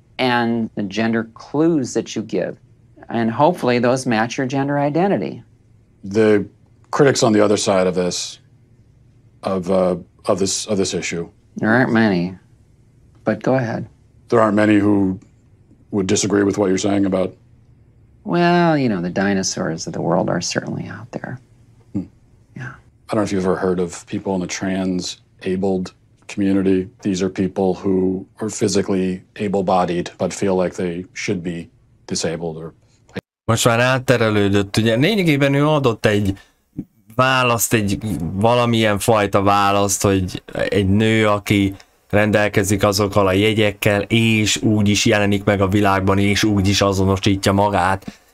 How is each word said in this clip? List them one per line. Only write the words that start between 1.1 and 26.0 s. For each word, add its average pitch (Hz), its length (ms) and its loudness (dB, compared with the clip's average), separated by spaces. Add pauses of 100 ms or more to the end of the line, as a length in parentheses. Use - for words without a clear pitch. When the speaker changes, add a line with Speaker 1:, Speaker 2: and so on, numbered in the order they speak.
Speaker 1:
clues 151 580 -2
that - 220 -4
you 110 80 -6
give. - 340 -6 (520)
And 117 220 -2
hopefully 127 480 2
those 127 300 0
match 113 280 -2
your 135 100 -2
gender 139 320 -2
identity. 143 640 -2 (640)
Speaker 2:
The 104 400 2 (460)
critics 135 320 2
on 117 100 4
the 107 80 6
other 104 160 4
side 95 300 2
of 90 80 0
this, 90 460 -6 (1000)
of, 95 280 -4
uh, 92 260 2 (300)
of 101 120 2
this, - 280 -4
of 107 100 -4
this - 180 0
issue. 85 360 -6 (280)
Speaker 1:
There 107 140 0
aren't 120 200 2
many, 95 460 0 (840)
but 107 180 -2
go 127 120 0
ahead. 123 340 -4 (400)
Speaker 2:
There 120 120 2
aren't 107 140 2
many 107 240 4
who 98 400 2 (720)
would 98 160 -2
disagree 101 380 0
with 98 140 0
what 101 100 2
you're 95 100 2
saying 98 280 0
about 92 280 -2 (880)
Speaker 1:
Well, 175 520 2
you 135 120 0
know, 95 120 -2
the 87 100 -4
dinosaurs 90 760 -2
of 85 80 -10
the 87 80 -6
world 87 260 0
are 87 140 -2
certainly - 440 -6
out - 260 -16
there. - 280 -12 (520)
Speaker 2:
Hmm. 98 100 -4 (520)
Speaker 1:
Yeah. - 200 -14 (340)
Speaker 2:
I - 60 -6
don't - 20 -2
know 107 60 0
if 95 100 -4
you've 92 120 -2
ever 90 120 0
heard 92 240 -2
of 87 260 -8
people 98 280 -6
in 92 60 -4
the 87 60 -6
trans-abled 95 1500 -4 (320)